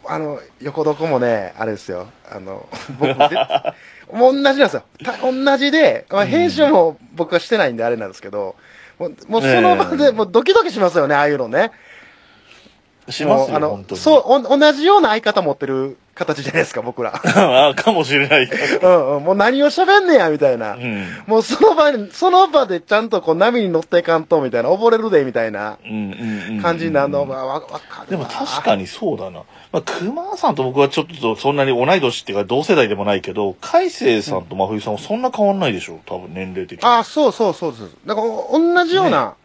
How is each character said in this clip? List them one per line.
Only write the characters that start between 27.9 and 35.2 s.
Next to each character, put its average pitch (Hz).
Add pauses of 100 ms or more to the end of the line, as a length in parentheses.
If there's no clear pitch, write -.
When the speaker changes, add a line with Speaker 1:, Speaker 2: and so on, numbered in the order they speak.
Speaker 1:
る -
な。 -
Speaker 2:
で 185
も 143
確 -
か 107
に 95
そ -
う 101
だ 95
な。 82 (300)
ま 170
あ、 -
熊 339
さ 277
ん 147
と 135
僕 131
は 139
ち 160
ょ 151
っ 160
と 113
そ 139
ん 147
な 139
に 135
同 127
い 185
年 123
っ -
て 107
い -
う 101
か 101
同 127
世 202
代 120
で 104
も 98
な 101
い 92
け -
ど、 98
海 349
星 117
さ 95
ん 87
と 92
真 95
冬 107
さ 110
ん 104
は 104
そ -
ん 240